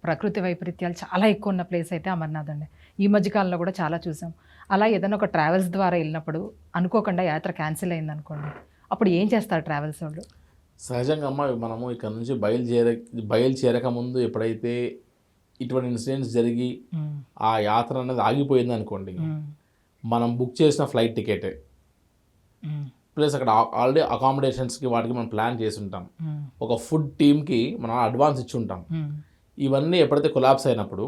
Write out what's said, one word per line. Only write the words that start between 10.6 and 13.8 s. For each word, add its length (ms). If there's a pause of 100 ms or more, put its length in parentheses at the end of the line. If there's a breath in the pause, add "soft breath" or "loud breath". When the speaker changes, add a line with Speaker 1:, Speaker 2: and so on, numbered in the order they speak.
Speaker 2:
సహజంగా 460
అమ్మ, 280
మనము 360
ఇక్కడ 180
నుంచి 260
బయలుదేర-, 640 (240)
బయలుదేరక 640